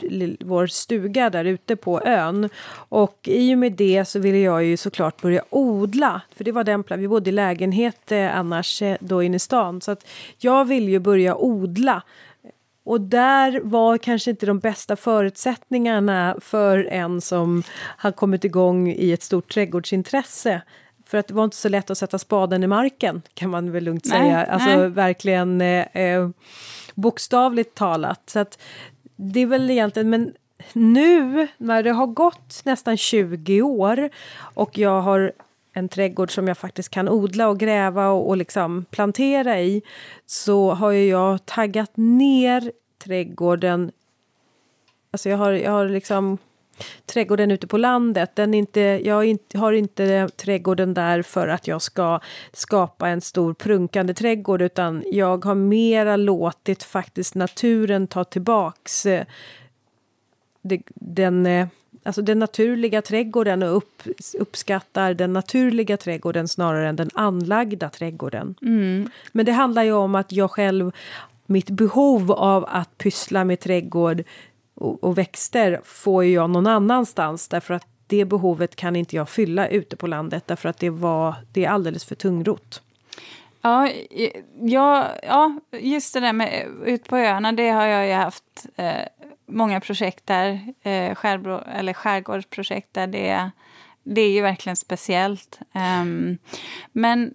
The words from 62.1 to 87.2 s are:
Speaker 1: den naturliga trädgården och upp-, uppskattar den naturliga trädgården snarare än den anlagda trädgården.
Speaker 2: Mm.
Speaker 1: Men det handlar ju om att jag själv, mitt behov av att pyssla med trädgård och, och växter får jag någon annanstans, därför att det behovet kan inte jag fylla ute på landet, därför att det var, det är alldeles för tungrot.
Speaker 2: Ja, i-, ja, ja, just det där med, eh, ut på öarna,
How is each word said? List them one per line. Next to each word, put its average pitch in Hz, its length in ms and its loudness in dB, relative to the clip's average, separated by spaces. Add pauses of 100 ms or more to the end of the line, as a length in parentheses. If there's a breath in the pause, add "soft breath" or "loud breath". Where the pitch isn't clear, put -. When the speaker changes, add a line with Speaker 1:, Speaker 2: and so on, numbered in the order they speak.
Speaker 1:
den 214 180 2
naturliga 220 640 0
trädgården 214 600 0
och 175 140 0
upp-, - 300 -6 (320)
uppskattar 190 720 -4
den 180 200 -2
naturliga 226 640 0
trädgården 170 500 -4
snarare 160 420 -2
än 156 60 -4
den 160 180 -4
anlagda 202 760 -2
trädgården. 165 720 -10
Speaker 2:
Mm. 202 480 0 (220 loud breath)
Speaker 1:
Men 226 140 2
det 240 60 2
handlar 240 320 2
ju 220 100 2
om 196 220 2
att 190 160 -2
jag 190 200 0
själv, 190 400 0 (540 loud breath)
mitt 190 240 0
behov 214 640 4
av 196 380 2
att - 280 -6
pyssla - 460 -2
med 180 160 0
trädgård 170 640 0 (520 loud breath)
och, - 280 -6
och 180 140 0
växter 190 640 0
får 190 420 2
jag 175 240 4
någon 180 180 2
annanstans, 208 800 0
därför 175 260 -6
att 175 140 -8 (200)
det 202 180 2
behovet 175 500 0
kan 175 200 -4
inte 170 200 -4
jag 151 140 -4
fylla 190 380 0
ute 190 280 -4
på 175 120 -8
landet, 160 400 -6
därför 165 220 -6
att 165 100 -8
det 175 100 -2
var, 160 460 -2 (160)
det 185 140 0
är - 40 0
alldeles 175 360 -4
för - 100 -12
tungrot. 180 680 -4 (800 loud breath)
Speaker 2:
Ja, 247 280 2
i-, - 540 -6 (180)
ja, 269 460 4 (160)
ja, 302 360 2 (120)
just 269 420 -4
det 262 60 -2
där 240 140 0
med, 220 320 -2 (220)
eh, 247 60 0
ut 240 140 -6
på 254 100 -2
öarna, 220 340 0